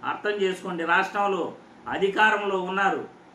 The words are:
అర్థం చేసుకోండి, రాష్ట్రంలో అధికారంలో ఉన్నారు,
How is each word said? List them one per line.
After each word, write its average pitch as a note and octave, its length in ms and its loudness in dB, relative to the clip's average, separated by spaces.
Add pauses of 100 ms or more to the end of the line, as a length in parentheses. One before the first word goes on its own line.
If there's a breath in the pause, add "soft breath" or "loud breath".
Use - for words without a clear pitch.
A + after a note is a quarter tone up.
అర్థం D#3 260 -4
చేసుకోండి, F#3 540 -2
రాష్ట్రంలో F#3 680 0 (340)
అధికారంలో G3 720 2
ఉన్నారు, F3+ 480 0 (260)